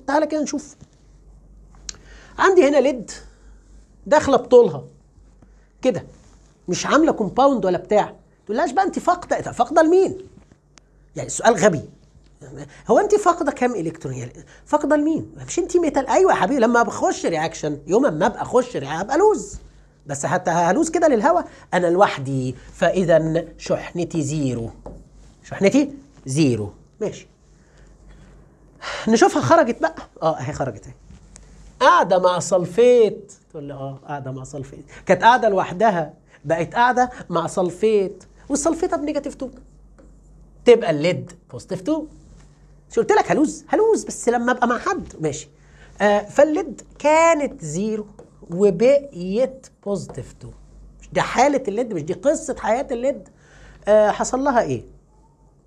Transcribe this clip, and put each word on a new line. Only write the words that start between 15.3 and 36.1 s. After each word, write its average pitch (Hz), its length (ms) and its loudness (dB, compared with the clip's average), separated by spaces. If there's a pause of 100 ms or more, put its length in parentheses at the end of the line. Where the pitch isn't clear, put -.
مش - 120 -10
أنت 359 180 0
ميتال؟ 285 320 0
أيوة 339 240 2
يا 190 40 0
حبيبي، 208 240 0
لما 233 220 4
بخش - 440 -2
رياكشن، 160 600 -4
يوم 214 160 2
ما 190 240 0
أبقى - 160 -4
أخش 240 340 -2
رياكشن 143 240 -8
أبقى 262 180 -2
لوز، 381 400 0 (480)
بس 139 200 -6
حتى 175 240 -2
هلوز 185 400 2
كده 339 180 2
للهوا، 285 320 2 (340)
أنا 180 120 2
لوحدي، 135 680 0 (180)
فإذا 165 760 0 (100)
شحنتي 170 640 -6
زيرو، 127 480 -4 (720)
شحنتي 254 480 0 (340)
زيرو. 127 460 0 (280)
ماشي، 165 280 -10 (1800)
نشوفها 233 340 2
خرجت 285 400 0
بقى. 320 120 -4 (280)
آه، 156 160 -2
أهي 127 140 -10
خرجت 123 340 -10
أهي. - 80 -20 (840)
قاعدة 190 380 4
مع 180 200 2
صلفيت. 226 920 2 (180)
تقول 151 140 -14
لي: 139 100 -14
"آه، 135 340 -12
قاعدة 135 240 -10
مع 131 120 -12
صلفيت." - 400 -16 (220)
كانت 185 160 2
قاعدة 233 260 4
لوحدها، 180 680 -2 (300)